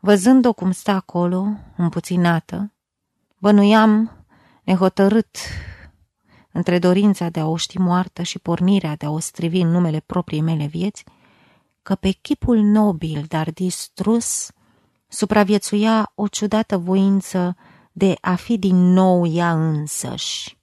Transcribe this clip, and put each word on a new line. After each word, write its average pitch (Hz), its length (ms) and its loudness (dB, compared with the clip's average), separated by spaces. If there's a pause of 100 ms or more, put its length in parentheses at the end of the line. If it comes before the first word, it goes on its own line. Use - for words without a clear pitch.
Văzând-o 220 520 4
cum 185 180 -2
stă - 200 -4
acolo, 185 560 -2 (300)
împuținată, 175 960 -2 (680)
bănuiam, 214 840 4 (380)
nehotărât, 196 760 2 (1160)
între 175 260 0
dorința 180 500 2
de 165 120 -6
a 156 60 -2
o 160 100 -2
ști - 220 -8
moartă 180 440 -2
și - 160 -8
pornirea 170 580 0
de 147 100 -10
a 147 40 -4
o 156 80 -4
strivi 170 420 -4
în 165 80 2
numele 165 320 0
propriei - 400 -6
mele 156 260 -2
vieți, 170 380 -8 (760)
că 196 120 -4
pe 190 160 -2
chipul - 480 -2
nobil, 196 680 0
dar 160 220 -4
distrus, - 1000 -4 (580)
supraviețuia 208 1040 0
o 208 120 -4
ciudată 214 520 -2
voință 185 800 0 (360)
de 190 280 2
a 185 140 -2
fi 226 240 -4
din 185 180 2
nou 180 500 4
ea 170 260 0
însăși 151 1120 -6